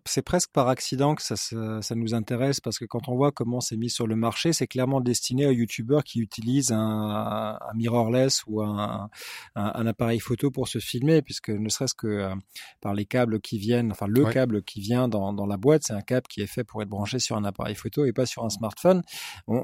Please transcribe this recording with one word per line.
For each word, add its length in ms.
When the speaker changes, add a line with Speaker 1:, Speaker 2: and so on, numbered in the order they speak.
Speaker 1:
c'est 160
presque 300
par 160
accident 480
que 60
ça, 120
ça, 480
ça 140
nous 180
intéresse, 460
parce 180
que 60
quand 240
on 80
voit 160
comment 280
c'est 160
mis 140
sur 160
le 80
marché, 380
c'est 160
clairement 320
destiné 480
aux 20
youtubeurs 540
qui 160
utilisent 500
un, 920
un 140
mirrorless 720
ou 160
un, 480
un, 180
un 140
appareil 320
photo 320
pour 160
se 100
filmer, 440
puisque 260
ne 200
serait-ce 280
que, 100
euh, 280
par 140
les 100
câbles 360
qui 180
viennent, 320
enfin, 160
le 160
Speaker 2:
Ouais. 100
Speaker 1:
câble 300
qui 180
vient 280
dans, 240
dans 140
la 100
boîte, 280
c'est 80
un 80
câble 280
qui 120
est 60
fait 160
pour 180
être 80
branché 300
sur 180
un 80
appareil 300
photo 300
et 80
pas 140
sur 180
un 60
smartphone. 520
On, 160